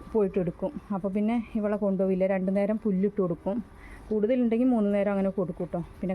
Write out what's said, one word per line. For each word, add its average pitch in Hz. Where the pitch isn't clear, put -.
പോയിട്ടെടുക്കും. 190
അപ്പോൾ 190
പിന്നെ 214
ഇവളെ 208
കൊണ്ടുപോവില്ല. 190
രണ്ട് 190
നേരം 208
പുല്ലിട്ട് 202
കൊടുക്കും. 180
കൂടുതലുണ്ടെങ്കിൽ 226
മൂന്ന് 208
നേരം 202
അങ്ങനെ 196
കൊടുക്കും 175
കേട്ടോ. 175
പിന്നെ 185